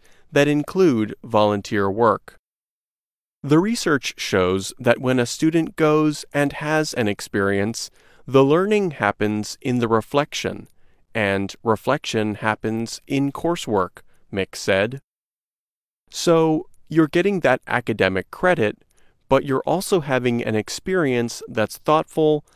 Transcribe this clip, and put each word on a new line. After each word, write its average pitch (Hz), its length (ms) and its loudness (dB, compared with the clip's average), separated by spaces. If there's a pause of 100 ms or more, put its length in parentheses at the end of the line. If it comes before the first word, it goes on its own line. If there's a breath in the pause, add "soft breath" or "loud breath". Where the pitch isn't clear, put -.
(320 soft breath)
that 143 160 4
include 147 760 0
volunteer 104 640 0
work. 104 460 0 (1120)
The 147 140 6
research 185 560 0
shows 92 640 0
that 120 220 2
when 127 180 0
a 120 60 2
student 160 500 -2
goes 151 480 0 (100)
and 143 200 0
has 156 400 -2
an 110 160 -2
experience, 101 800 -2 (360 soft breath)
the 135 180 6
learning 185 480 2
happens 107 680 -2
in 123 200 -2
the 117 100 0
reflection, 113 800 -4 (440)
and 98 480 -2
reflection 110 760 -2
happens 110 680 -4
in 139 280 -2
coursework, 107 680 -2 (300)
Mick 98 240 -6
said. 107 460 -2 (1080)
"So, 160 600 2 (180)
you're 156 220 4
getting 180 320 0
that 131 260 2
academic 95 640 -2
credit, 156 460 0 (500)
but 135 160 2
you're 135 220 -2
also 180 340 0
having 123 420 0
an 110 140 -2
experience 123 960 -2
that's 113 300 -4
thoughtful, 151 680 0 (100)